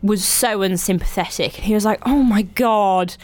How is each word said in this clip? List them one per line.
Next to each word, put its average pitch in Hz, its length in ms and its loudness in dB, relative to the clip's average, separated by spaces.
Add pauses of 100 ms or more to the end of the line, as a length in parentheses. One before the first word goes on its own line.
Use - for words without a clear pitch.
was 202 220 0
so 214 380 0
unsympathetic. 185 920 -2
He - 200 -4
was 208 120 2
like, 214 200 0
Oh 277 180 2
my 220 200 4
God. 196 800 0